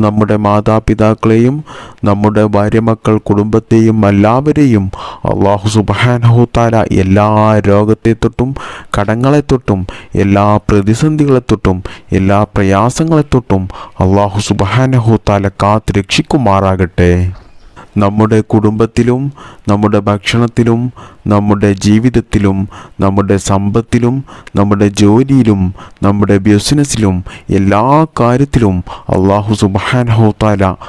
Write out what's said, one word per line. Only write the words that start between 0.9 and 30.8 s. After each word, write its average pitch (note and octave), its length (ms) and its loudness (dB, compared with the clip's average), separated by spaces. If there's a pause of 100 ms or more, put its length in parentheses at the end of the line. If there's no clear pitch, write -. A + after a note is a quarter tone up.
നമ്മുടെ G#2 440 0
ഭാര്യമക്കൾ A2 720 0
കുടുംബത്തെയും A2 760 0 (100)
എല്ലാവരെയും A#2 760 2 (400)
അല്ലാഹു G2 440 0
സുബ്ഹാനഹു A#2 800 2 (100)
തആല A#2 200 2 (240)
എല്ലാ G2 280 2 (400)
രോഗത്തെ G#2+ 440 2 (100)
തൊട്ടും B2+ 280 -2 (400)
കടങ്ങളെ A#2+ 540 0
തൊട്ടും G#2+ 380 -2 (400)
എല്ലാ G2 240 2 (220)
പ്രതിസന്ധികളെ C3 760 0
തൊട്ടും F#2+ 360 -2 (380)
എല്ലാ G2 200 2 (160)
പ്രയാസങ്ങളെ B2+ 800 0
തൊട്ടും G2 300 -2 (360)
അല്ലാഹു G2+ 480 0
സുബ്ഹാനഹു A2+ 800 0
തആല G2 220 0 (140)
കാത്ത് G#2 360 -2
രക്ഷിക്കുമാറാകട്ടെ. F#2+ 1120 0 (920)
നമ്മുടെ G#2+ 360 0 (120)
കുടുംബത്തിലും A2+ 720 0 (440)
നമ്മുടെ G#2 420 0
ഭക്ഷണത്തിലും A#2 720 0 (460)
നമ്മുടെ G#2 440 0 (140)
ജീവിതത്തിലും G#2+ 720 0 (420)
നമ്മുടെ G2 360 0 (100)
സമ്പത്തിലും A2+ 720 0 (400)
നമ്മുടെ G2+ 380 2
ജോലിയിലും A2 680 2 (400)
നമ്മുടെ G2+ 420 2
ബിസിനസ്സിലും G#2+ 720 0 (420)
എല്ലാ G2 240 2 (380)
കാര്യത്തിലും A#2+ 560 0 (380)
അല്ലാഹു G2+ 480 0
സുബ്ഹാനഹു A2 640 0 (140)
തആല G2 280 0 (180)